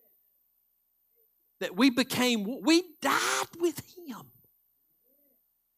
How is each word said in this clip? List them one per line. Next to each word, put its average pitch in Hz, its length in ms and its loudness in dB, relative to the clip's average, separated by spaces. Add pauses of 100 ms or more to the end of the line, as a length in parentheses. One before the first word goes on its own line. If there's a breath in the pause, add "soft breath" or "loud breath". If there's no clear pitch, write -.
(1600)
that 180 160 -6
we 247 160 6
became, 240 720 0
we 330 220 4 (160)
died - 480 0 (100)
with 339 240 -2 (140)
him. 302 340 -14 (1500)